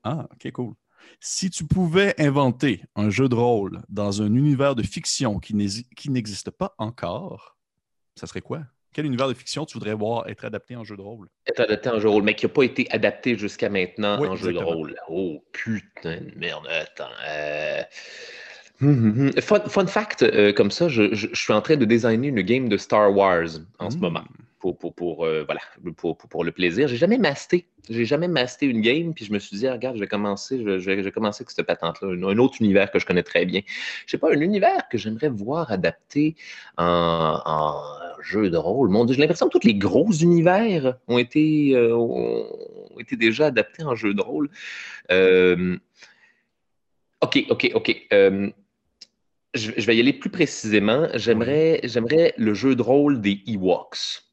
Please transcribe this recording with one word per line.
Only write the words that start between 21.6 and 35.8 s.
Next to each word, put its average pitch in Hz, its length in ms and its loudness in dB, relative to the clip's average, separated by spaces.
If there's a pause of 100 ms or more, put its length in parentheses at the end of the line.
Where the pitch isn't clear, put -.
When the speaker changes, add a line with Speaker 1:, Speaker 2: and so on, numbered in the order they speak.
Speaker 2:
train - 160 2
de 123 80 4
designer 117 440 2
une 113 120 -2
game 120 260 0
de 101 100 0
Star 104 380 4
Wars 90 320 4 (320)
en 90 120 -6
ce 156 60 -6
Speaker 1:
Hmm. 131 40 -4
Speaker 2:
moment. 85 220 -4 (360)
Pour, 90 180 -4
pour, 82 160 -10
pour, 82 320 -4
euh, 78 180 -2
voilà, 73 180 -6 (360)
pour, 82 180 -4
pour, - 140 -20
pour 82 140 -6
le 82 80 -2
plaisir. 90 360 0
J'ai 120 80 -2
jamais 180 220 2
masté. 175 480 -2 (240)
J'ai 117 160 0
jamais 151 220 -2
masté 139 400 -2
une 117 140 0
game, 156 340 0
puis 113 100 -16
je 104 80 -6
me 101 60 -2
suis 101 180 -12
dit, « 117 100 -4
Ah, 127 60 -2
regarde, 120 220 -6
je 104 60 -6
vais 98 60 -4
commencer, 104 560 -4
je, 98 140 0
je 92 80 -6
vais, 98 120 0
je 101 40 -2
vais 98 100 -4
commencer 107 300 -4
avec - 80 -14
cette - 160 -6
patente-là, 85 440 -4
un, 90 140 -4
un 98 140 0
autre 131 240 2
univers 101 300 4
que 90 80 2
je - 80 -4
connais 90 160 2
très 90 240 0
bien. » 90 140 -2 (440)
Je - 60 -8
sais - 80 -2
pas, 160 120 2
un 147 80 4
univers 208 480 2
que 110 120 -4
j'aimerais 110 300 -4
voir 123 420 -4
adapté 147 640 -2 (420)